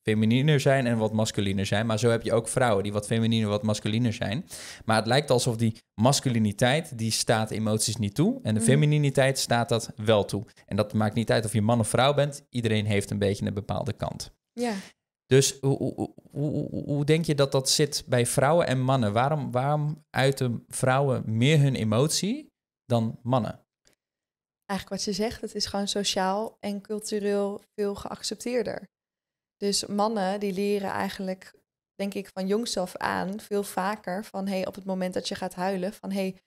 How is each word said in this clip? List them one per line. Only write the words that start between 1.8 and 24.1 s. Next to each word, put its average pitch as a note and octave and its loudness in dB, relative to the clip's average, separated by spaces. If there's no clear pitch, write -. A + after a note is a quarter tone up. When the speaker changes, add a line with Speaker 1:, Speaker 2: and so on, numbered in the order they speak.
Speaker 1:
Maar A2 0
zo A#2+ 2
heb A#2 2
je G2+ 0
ook A2+ 2
vrouwen A2+ 2
die G#2 -4
wat G#2 -2
femininer, A2+ 2
wat G#2 -2
masculiner G#2+ 0
zijn. G2+ -6
Maar A2 2
het A2 2
lijkt C#3+ 2
alsof A#2+ 2
die A2+ 0
masculiniteit, B2 2
die A2+ -2
staat A2 0
emoties G#2+ 0
niet G2+ -2
toe. G#3+ 2
En A2 0
de G#2+ 2
Speaker 2:
Mhm. - 4
Speaker 1:
femininiteit C#3+ 4
staat A#2 0
dat A2+ 0
wel G#2+ 4
toe. - -6
En - -6
dat G#2 0
maakt G#2+ 2
niet A#2 0
uit A#2+ 2
of G#2+ -4
je A2 2
man A#2 4
of A2 2
vrouw B2+ 4
bent. C#3 0
Iedereen G#2+ 0
heeft G#2 0
een G#2 -2
beetje G2+ 0
een G2+ -2
bepaalde G2 -4
kant. - -8
Speaker 2:
Ja. A#3 -4
Speaker 1:
Dus C3+ 4
hoe, C#3 0
hoe, - -4
hoe, - -6
hoe, - -6
hoe D3 -2
denk D#3 2
je D3+ 0
dat C#3 2
dat C3 0
zit - 0
bij B2 2
vrouwen D3 4
en C3 0
mannen? B2+ 2
Waarom, C3 0
waarom D3 -2
uiten B2+ 0
vrouwen C3 2
meer B2 4
hun C#3 4
emotie D#3 0
dan A#2 0
mannen? A#2+ -2